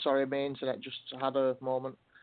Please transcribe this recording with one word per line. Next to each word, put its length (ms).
sorry, 220
my 120
internet 440
just 160
had 160
a 260
moment. 360